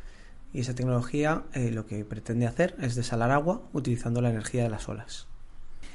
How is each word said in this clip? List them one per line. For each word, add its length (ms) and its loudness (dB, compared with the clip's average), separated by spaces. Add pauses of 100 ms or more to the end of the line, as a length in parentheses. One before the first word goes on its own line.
(540)
Y 60 -2
esa 160 -2
tecnología, 680 2 (100)
eh, 180 2
lo 160 -2
que 180 -4
pretende 400 0
hacer 340 2
es 140 0
desalar 380 2
agua 320 4 (100)
utilizando 480 0
la 80 4
energía 340 2
de 60 2
las 180 -4
olas. 400 -8 (680)